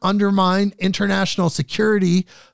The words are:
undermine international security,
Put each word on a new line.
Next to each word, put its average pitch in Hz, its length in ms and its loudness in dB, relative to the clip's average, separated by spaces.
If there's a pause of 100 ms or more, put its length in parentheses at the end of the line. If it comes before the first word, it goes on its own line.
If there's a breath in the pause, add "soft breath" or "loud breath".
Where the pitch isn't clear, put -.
undermine 196 760 0
international 190 680 -2
security, 185 800 0 (280 loud breath)